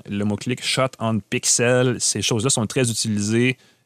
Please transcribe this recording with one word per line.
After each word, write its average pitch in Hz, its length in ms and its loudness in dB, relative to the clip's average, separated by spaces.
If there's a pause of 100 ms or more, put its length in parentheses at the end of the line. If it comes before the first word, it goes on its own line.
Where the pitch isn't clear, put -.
le 101 160 -2
mot-clic 104 380 -4
shot 131 260 0 (100)
on 113 200 0
Pixel, 123 800 2
ces - 220 -2
choses-là 117 280 0
sont 110 180 0
très 127 240 0
utilisées, 110 640 0 (280)